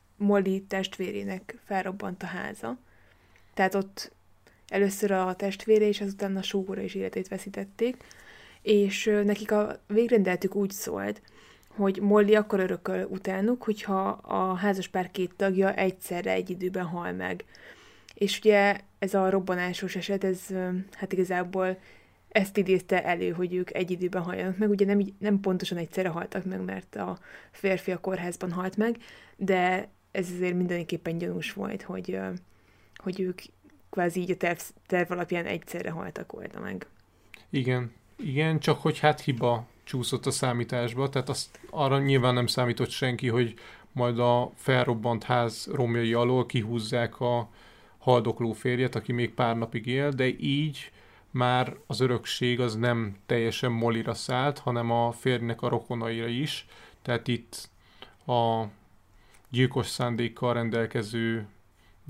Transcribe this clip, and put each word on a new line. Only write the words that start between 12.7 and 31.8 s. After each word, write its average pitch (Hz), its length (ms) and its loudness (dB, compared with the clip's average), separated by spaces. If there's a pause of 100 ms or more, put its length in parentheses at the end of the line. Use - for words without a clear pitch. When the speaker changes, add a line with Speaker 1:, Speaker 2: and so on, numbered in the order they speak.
Speaker 1:
utánuk, 196 580 -2
hogyha 196 460 0
a 185 440 -2
házaspár 185 580 -2
két 180 240 -4
tagja 190 380 2
egyszerre 185 580 -2
egy 185 180 0
időben 185 360 -4
hal 175 260 -6
meg. 185 340 -6 (680)
És - 240 -2
ugye 202 420 6 (200)
ez 190 140 -2
a 190 160 4
robbanásos 185 680 0
eset, 196 280 -2
ez, 185 160 0 (100)
ö, 185 200 -2 (220)
hát - 220 -6
igazából 185 640 0 (520)
ezt 196 280 0
idézte 185 460 2
elő, 175 280 0
hogy 175 220 -2
ők 180 200 -4
egy 180 180 -2
időben 180 320 -2
haljanak 180 340 -4
meg. 208 120 2
Ugye 202 160 4
nem 202 140 4
így, 196 180 0
nem 202 220 2
pontosan 185 380 0
egyszerre 180 320 -2
haltak 185 360 -6
meg, 185 160 -6
mert 190 340 -10
a 185 220 -6 (340)
férfi 190 400 -2
a 175 80 -4
kórházban 180 520 -6
halt 185 260 -4
meg, 226 200 2 (380)
de 185 540 0 (220)
ez 185 180 -4
azért 180 260 -2
mindenképpen 175 640 -2
gyanús 175 360 -6
volt, 196 280 -8